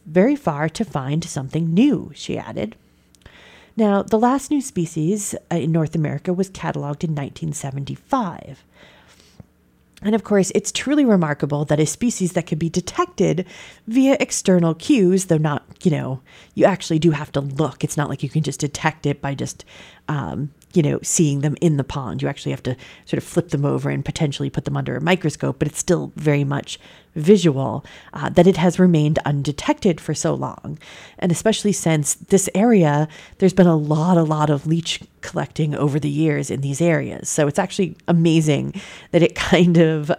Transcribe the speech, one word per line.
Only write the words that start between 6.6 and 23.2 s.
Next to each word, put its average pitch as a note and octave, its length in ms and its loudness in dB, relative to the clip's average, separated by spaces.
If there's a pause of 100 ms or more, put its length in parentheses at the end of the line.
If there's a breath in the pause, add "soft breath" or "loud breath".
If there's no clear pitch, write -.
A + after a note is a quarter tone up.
in D#3+ 100 -4
nineteen C#3+ 400 -8
seventy-five. C#3 1080 -8 (1400 soft breath)
And G#3+ 120 2
of G#3 100 2
course, G3 300 2
it's G#3+ 160 0
truly C#4+ 360 2
remarkable D3+ 580 2
that D3 160 2
a D#3 60 4
species F#3 460 -2
that E3+ 140 -2
can D#3 120 -4
be E3 100 -2
detected F3+ 800 -2 (400 loud breath)
via C4 340 4
external F3 540 2
cues, F#3+ 520 2
though D#3+ 120 2
not, D3+ 260 -2 (160)
you F#3 100 2
know, C3+ 300 -4 (340 loud breath)
you - 120 4
actually F3 320 0
do D#3+ 140 4
have D3 200 -6
to - 80 -2
look. C#3 420 -4
It's - 140 -4
not D3 140 -2
like C#3 120 -6
you C#3+ 60 -6
can D#3+ 140 -2
just C#3+ 180 -6
detect - 460 -4
it C#3+ 160 -4
by C#3+ 120 -6
just, C3 300 -10 (420 loud breath)
um, C#3 440 -6 (240)
you F3 80 4
know, C#3+ 200 0
seeing C#3+ 380 0
them C#3+ 200 -2
in D#3 180 2
the C3+ 60 -2
pond. C3 360 -8
You C#3 80 -4
actually C#3 220 -8
have C3+ 140 -8
to B2+ 120 -4 (300 loud breath)
sort - 100 -4
of C#3 80 -4